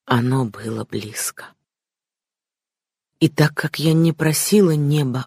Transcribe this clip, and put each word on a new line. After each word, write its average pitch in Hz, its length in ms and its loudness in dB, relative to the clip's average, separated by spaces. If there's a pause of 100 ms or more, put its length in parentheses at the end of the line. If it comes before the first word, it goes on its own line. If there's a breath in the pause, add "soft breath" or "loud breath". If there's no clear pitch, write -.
оно 127 400 0
было 110 400 -8
близко. - 680 -10 (1700)
И 156 100 4
так - 260 0
как - 260 -8
я 160 120 2
не 165 200 4
просила 160 580 2
неба 143 560 0